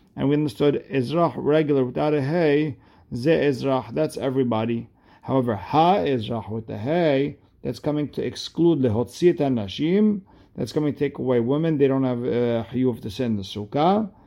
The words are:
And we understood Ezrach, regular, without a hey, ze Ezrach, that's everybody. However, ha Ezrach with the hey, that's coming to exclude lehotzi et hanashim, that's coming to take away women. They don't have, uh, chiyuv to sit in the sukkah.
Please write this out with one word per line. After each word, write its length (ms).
And 140
we 80
understood 560
Ezrach, 440
regular, 480
without 300
a 80
hey, 540
ze 180
Ezrach, 640
that's 220
everybody. 720
However, 340
ha 400
Ezrach 540
with 180
the 100
hey, 600
that's 180
coming 300
to 140
exclude 540
lehotzi 520
et 80
hanashim, 800
that's 180
coming 200
to 80
take 180
away 220
women. 380
They 100
don't 160
have, 160
uh, 500
chiyuv 320
to 80
sit 160
in 100
the 60
sukkah. 640